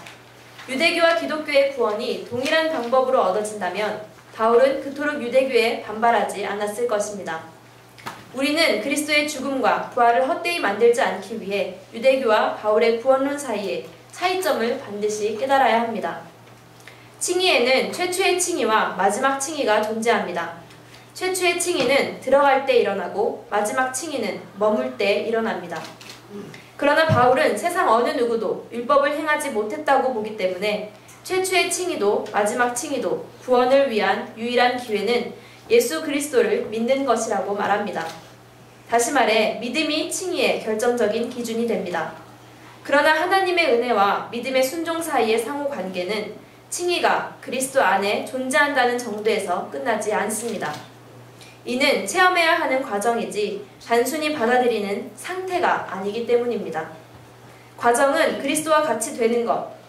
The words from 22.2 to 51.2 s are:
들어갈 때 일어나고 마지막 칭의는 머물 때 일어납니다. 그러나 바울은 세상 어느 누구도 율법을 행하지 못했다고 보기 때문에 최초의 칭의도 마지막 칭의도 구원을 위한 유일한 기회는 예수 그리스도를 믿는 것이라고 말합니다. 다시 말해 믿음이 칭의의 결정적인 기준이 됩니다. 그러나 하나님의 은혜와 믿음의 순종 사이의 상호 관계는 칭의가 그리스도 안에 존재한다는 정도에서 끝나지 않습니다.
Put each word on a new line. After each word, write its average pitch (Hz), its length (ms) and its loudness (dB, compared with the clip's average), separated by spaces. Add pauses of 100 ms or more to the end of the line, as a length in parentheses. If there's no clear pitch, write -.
들어갈 269 460 4
때 254 100 4
일어나고 196 760 0
마지막 233 420 0
칭의는 233 480 -6 (160)
머물 220 400 0
때 202 260 2
일어납니다. 180 600 -4 (920)
그러나 311 300 2
바울은 254 500 4
세상 349 340 0
어느 240 200 2
누구도 233 600 -2
율법을 285 460 0
행하지 302 340 -2
못했다고 254 600 0
보기 214 240 -6
때문에 185 560 -4 (320)
최초의 370 460 0
칭의도 320 600 -2
마지막 240 440 0
칭의도 247 520 -4 (180)
구원을 262 460 4
위한 208 460 0
유일한 240 400 2
기회는 220 560 -2 (380)
예수 240 320 4
그리스도를 254 640 0
믿는 240 380 0
것이라고 208 500 0
말합니다. 190 520 -2 (800)
다시 240 240 2
말해 220 480 2
믿음이 302 500 -2
칭의의 311 520 -2
결정적인 226 640 0
기준이 226 380 -4
됩니다. 180 480 -4 (680)
그러나 311 380 4
하나님의 349 540 2
은혜와 220 560 2
믿음의 262 320 0
순종 330 400 -2
사이의 233 360 2
상호 285 300 -4
관계는 185 640 -6 (360)
칭의가 302 720 0
그리스도 262 400 -2
안에 196 420 2
존재한다는 262 720 0
정도에서 208 760 -2
끝나지 220 440 -2
않습니다. 202 580 -4 (920)